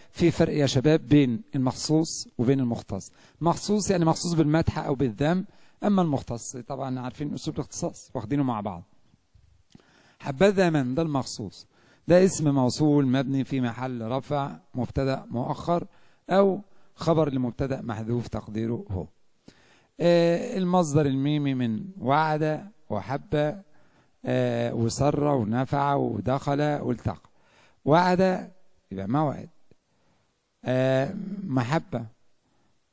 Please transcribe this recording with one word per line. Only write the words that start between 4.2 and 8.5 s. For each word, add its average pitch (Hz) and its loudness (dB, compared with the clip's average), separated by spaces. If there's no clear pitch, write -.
بالمدح 156 2
أو 151 -2
بالذم، 143 0
أما 202 2
المختص 135 -4
طبعًا 127 -8
عارفين 139 -8
أسلوب 143 -8
الاختصاص - -8
واخدينه 135 -2
مع 117 -2